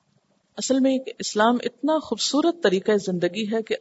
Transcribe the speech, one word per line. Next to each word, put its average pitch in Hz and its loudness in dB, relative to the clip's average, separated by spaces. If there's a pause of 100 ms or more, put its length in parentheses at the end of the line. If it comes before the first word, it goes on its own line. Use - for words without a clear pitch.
(560)
اصل 262 0
میں 262 4
ایک 262 -4
اسلام 220 2
اتنا 302 -2
خوبصورت 302 -2
طریقہ 196 2 (140)
زندگی 185 -2
ہے 226 -2
کہ 214 -6